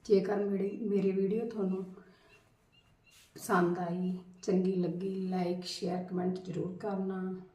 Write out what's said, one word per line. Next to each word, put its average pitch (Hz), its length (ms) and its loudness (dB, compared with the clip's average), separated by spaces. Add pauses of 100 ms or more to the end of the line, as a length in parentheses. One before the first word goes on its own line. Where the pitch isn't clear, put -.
ਜੇਕਰ 202 400 4
ਮੇਰੀ, 196 360 0
ਮੇਰੀ 196 300 2
ਵੀਡੀਓ 196 360 2
ਤੁਹਾਨੂੰ 190 380 -2 (1500)
ਪਸੰਦ 175 440 2
ਆਈ, 180 400 -2 (240)
ਚੰਗੀ 185 300 4
ਲੱਗੀ, 185 600 -2
like, 180 300 0
ਸ਼ੇਅਰ, 180 420 -4
ਕੁਮੈਂਟ 180 340 -2
ਜ਼ਰੂਰ 170 380 -6
ਕਰਨਾ। 190 680 -4 (120)